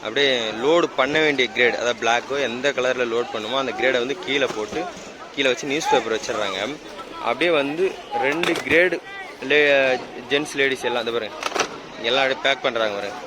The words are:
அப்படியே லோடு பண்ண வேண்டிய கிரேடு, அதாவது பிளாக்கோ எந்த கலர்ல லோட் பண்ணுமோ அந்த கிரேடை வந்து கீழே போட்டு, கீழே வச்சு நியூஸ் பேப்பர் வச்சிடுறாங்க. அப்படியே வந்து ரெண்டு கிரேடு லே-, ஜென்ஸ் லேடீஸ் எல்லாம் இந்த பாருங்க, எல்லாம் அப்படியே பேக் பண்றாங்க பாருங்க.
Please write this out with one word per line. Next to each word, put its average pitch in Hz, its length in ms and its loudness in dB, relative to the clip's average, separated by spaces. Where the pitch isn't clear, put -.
அப்படியே 131 280 2
லோடு 160 240 4
பண்ண 139 260 2
வேண்டிய 139 300 2
கிரேடு, 120 280 4
அதாவது 117 200 0
பிளாக்கோ 120 340 0
எந்த 127 280 0
கலர்ல 127 380 2
லோட் 117 200 -2
பண்ணுமோ 110 280 -2
அந்த 127 160 -2
கிரேடை 127 260 4
வந்து 131 120 -2
கீழே 135 300 2
போட்டு, 107 240 -4
கீழே 139 180 2
வச்சு 139 200 -4
நியூஸ் 151 200 -2
பேப்பர் 110 240 2
வச்சிடுறாங்க. 104 420 -4
அப்படியே 143 320 2
வந்து 151 260 0
ரெண்டு 165 280 0
கிரேடு 170 320 4
லே-, 139 480 6
ஜென்ஸ் 147 280 -2
லேடீஸ் 131 300 2
எல்லாம் 120 160 0
இந்த 117 100 -2
பாருங்க, 107 220 -4
எல்லாம் 135 140 4
அப்படியே 131 240 0
பேக் 139 180 0
பண்றாங்க 113 320 0
பாருங்க. 101 280 -6